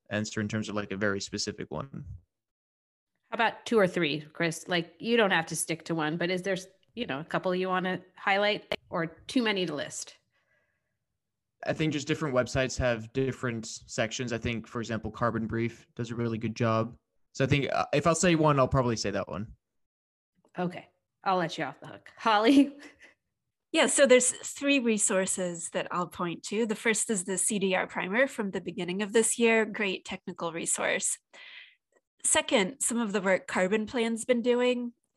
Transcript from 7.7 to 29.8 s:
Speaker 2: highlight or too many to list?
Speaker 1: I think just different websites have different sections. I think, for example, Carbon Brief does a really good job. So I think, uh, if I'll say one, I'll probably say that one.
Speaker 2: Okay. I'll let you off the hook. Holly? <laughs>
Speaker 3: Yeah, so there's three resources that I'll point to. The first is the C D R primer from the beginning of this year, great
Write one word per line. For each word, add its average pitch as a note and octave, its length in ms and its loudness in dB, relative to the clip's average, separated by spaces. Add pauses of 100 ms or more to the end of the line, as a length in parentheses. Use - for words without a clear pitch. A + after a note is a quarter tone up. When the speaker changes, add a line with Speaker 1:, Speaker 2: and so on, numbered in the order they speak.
Speaker 2:
highlight G#3 600 0 (140)
or E3 180 -2 (200)
too C4 140 0
many G3+ 240 0
to D#3+ 80 -4
list? - 420 -8 (1500)
Speaker 1:
I D3 80 -2
think D#3 200 0
just C#3 140 -4
different D3+ 280 -2
websites B2+ 420 0
have A#2 360 -2
different B2 520 -4 (220)
sections. A#2+ 440 -2
I A#2 60 -2
think, A2+ 300 -4
for - 120 -8
example, A2 300 -4
Carbon A2+ 380 -2
Brief A2+ 480 -4
does A#2 160 -6
a A#2 40 -6
really A#2 220 -2
good A2+ 180 -4
job. A2+ 400 2 (380)
So C3+ 100 2
I C3 40 2
think, C#3 260 2
uh, - 200 2
if D3 120 2
I'll E3 100 6
say F3+ 200 6
one, D3+ 240 4
I'll B2+ 80 6
probably B2 280 2
say G#2+ 160 -2
that G2 160 -4
one. G2+ 200 -6 (1120)
Speaker 2:
Okay. F3+ 280 -6 (360)
I'll F#3+ 140 2
let E3+ 200 -2
you E3 60 -4
off C3+ 160 -8
the - 80 -18
hook. - 300 -18
Holly? A3+ 600 6
<laughs> - 60 -20 (880)
Speaker 3:
Yeah, D4+ 160 4
so C#4 180 6
there's B3 260 8
three - 480 0
resources F#3+ 920 0
that F3+ 180 -4
I'll F3+ 160 -2
point F3 360 -6
to. A3 220 -2
The G#3+ 100 -2
first - 340 0
is F#3+ 160 -2
the F#3+ 120 -4
C G#3 220 0
D F#3 160 2
R F3+ 100 0
primer F#3 400 0
from G#3+ 260 -6
the F#3+ 100 -6
beginning F3+ 400 -6
of G3+ 100 -6
this A3+ 260 2
year, A3+ 280 4
great G3+ 400 -4